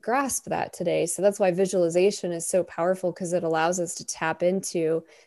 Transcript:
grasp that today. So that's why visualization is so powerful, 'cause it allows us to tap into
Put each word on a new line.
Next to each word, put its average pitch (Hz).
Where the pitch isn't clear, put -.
grasp 254
that -
today. 160
So 175
that's 202
why 190
visualization 180
is 170
so 185
powerful, 180
'cause 175
it 175
allows 165
us 170
to -
tap -
into 170